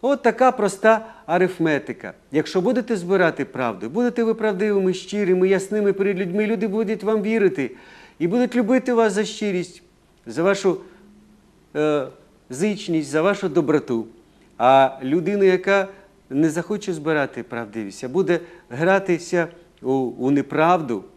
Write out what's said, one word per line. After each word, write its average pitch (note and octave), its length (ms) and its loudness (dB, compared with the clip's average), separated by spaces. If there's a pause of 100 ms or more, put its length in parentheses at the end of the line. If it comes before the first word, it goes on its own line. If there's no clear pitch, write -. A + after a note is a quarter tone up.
От C#4 200 0
така B3 300 4
проста A3 540 2 (200)
арифметика. D#3+ 880 -2 (180)
Якщо D#3 300 0
будете A3+ 360 0
збирати F3 480 0
правду, A2+ 440 -6
будете A#3+ 340 0
ви A3+ 100 0
правдивими, G#3 600 0
щирими, F#3 540 0
ясними G3 460 0
перед G3 260 -2
людьми, G3+ 280 -2
люди G#3+ 200 -2
будуть G#3+ 360 -4
вам G#3+ 180 0
вірити G3 500 0 (480)
і E3+ 80 -2
будуть A#3+ 280 0
любити B3 380 2
вас A3+ 200 4
за G#3 120 -2
щирість, F#3 580 -6 (420)
за A#2 180 -4
вашу, F#3+ 340 2 (1000)
е, D3 320 0 (420)
зичність, D#3+ 600 -2
за D3+ 120 0
вашу G3 280 0
доброту. D3 560 0 (520)
А C3 460 4
людина, F3 420 0
яка F#3+ 420 2 (420)
не D3+ 200 2
захоче F3 440 -4
збирати D3 500 -2
правдивість, A2 600 -10
а C3 40 -8
буде F3 320 0 (300)
гратися F3 760 0 (340)
у, B2+ 100 -2
у C3 400 -2
неправду C#3+ 720 0 (140)